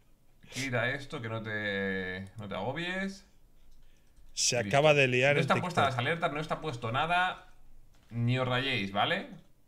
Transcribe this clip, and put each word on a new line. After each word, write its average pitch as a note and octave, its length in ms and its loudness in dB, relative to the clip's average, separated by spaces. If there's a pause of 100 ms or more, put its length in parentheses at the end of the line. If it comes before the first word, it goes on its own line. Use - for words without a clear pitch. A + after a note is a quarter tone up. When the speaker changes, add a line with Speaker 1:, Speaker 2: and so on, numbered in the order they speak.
(520)
Speaker 1:
Quita B2 380 -2
esto, C#3 320 -8
que A2+ 60 -8
no A2 140 -6
te, G2 840 -4 (120)
no G2+ 100 -10
te - 60 -8
agobies". F3 720 -6 (1080)
Speaker 2:
Se - 280 2
Speaker 1:
Listo. G#2 140 2
Speaker 2:
acaba D3+ 160 8
de C#3 160 6
liar B2+ 260 4
Speaker 1:
No C#3+ 40 2
Speaker 2:
en C3+ 40 4
Speaker 1:
están F3 200 2
puestas E3 240 0
Speaker 2:
TikTok. B2 120 0
Speaker 1:
las B2 80 0
alertas, E3 260 0
no D3 80 -4
está D#3+ 200 -4
puesto B2+ 320 -6
nada. F3 560 0 (640)
Ni A#2 280 0
os C3 80 0
rayéis, B2 460 0
¿vale? C#3+ 360 0 (400)